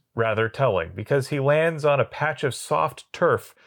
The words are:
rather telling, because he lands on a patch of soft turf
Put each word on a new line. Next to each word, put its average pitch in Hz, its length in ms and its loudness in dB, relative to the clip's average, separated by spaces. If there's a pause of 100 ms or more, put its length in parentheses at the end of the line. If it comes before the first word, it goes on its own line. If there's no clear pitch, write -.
(140)
rather 113 340 0
telling, 95 480 0
because 131 340 -2
he 147 100 -2
lands 151 440 2
on 143 160 2
a 120 60 2
patch - 380 -4
of 131 100 -2
soft - 580 -4
turf - 440 0 (120)